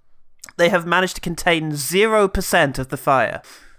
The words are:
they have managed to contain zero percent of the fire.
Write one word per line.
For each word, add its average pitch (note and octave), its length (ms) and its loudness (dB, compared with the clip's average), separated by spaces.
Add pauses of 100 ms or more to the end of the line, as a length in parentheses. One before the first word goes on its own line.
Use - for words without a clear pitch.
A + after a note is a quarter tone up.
(580)
they E3+ 120 4
have F3 160 0
managed F3+ 300 0
to - 60 -14
contain D#3+ 540 -2
zero G3 520 2
percent F3+ 520 0
of C3 100 -6
the C#3 80 -8
fire. C3 440 0 (380)